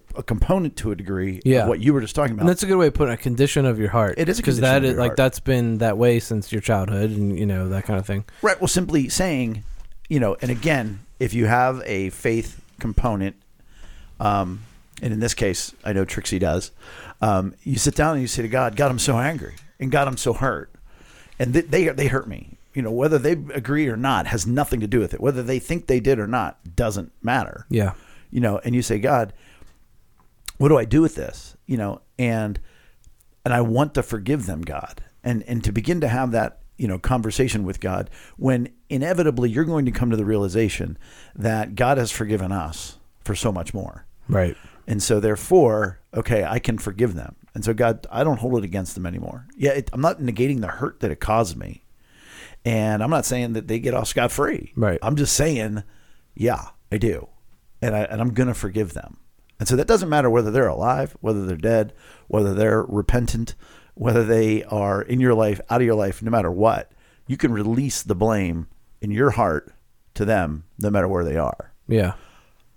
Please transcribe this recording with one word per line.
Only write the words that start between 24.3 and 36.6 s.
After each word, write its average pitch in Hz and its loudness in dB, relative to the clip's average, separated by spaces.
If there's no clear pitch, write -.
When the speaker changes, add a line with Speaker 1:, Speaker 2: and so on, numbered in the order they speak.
Speaker 1:
nothing 131 0
to 107 -2
do 120 2
with 98 0
it. - -8
Whether 127 0
they 127 -2
think - -6
they 127 2
did 127 2
or 104 -4
not 113 -4
doesn't 104 -2
matter. 117 -2
Speaker 2:
Yeah. 104 2
Speaker 1:
You 131 -2
know, 104 2
and 120 -2
you 123 2
say, 107 -2
"God, 120 2
what 139 6
do 151 8
I 113 0
do 127 4
with 160 2
this?" - -10
You 127 -4
know, 101 -4
and, 113 -2
and 123 0
I 120 4
want 120 2
to 131 0
forgive 113 -4
them, 82 -6
God. - -10
And, 120 -2
and 117 -4
to 113 0
begin 135 0
to 143 2
have 123 0
that, 113 -2